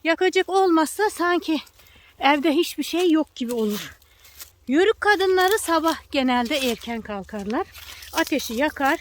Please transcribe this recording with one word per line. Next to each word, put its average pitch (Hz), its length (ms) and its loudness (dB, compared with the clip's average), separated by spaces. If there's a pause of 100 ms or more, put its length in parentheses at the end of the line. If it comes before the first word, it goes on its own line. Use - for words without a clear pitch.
Yakacak 330 460 0
olmazsa 370 600 2
sanki 339 520 0 (580)
evde 294 320 2
hiçbir 302 320 -2
şey 349 280 0
yok 311 240 0
gibi 240 180 -6
olur. 214 420 -4 (720)
Yörük 370 340 2
kadınları 381 580 2
sabah 320 520 -2
genelde 254 460 0
erken 233 440 -4
kalkarlar. 208 680 -6 (460)
Ateşi 302 400 -2
yakar. 285 480 0